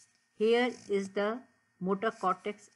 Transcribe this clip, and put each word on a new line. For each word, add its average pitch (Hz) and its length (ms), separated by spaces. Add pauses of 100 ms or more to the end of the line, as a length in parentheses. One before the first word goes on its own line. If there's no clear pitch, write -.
(360)
Here 233 320 (180)
is 196 220
the 208 300 (420)
motor 196 300
cortex 196 640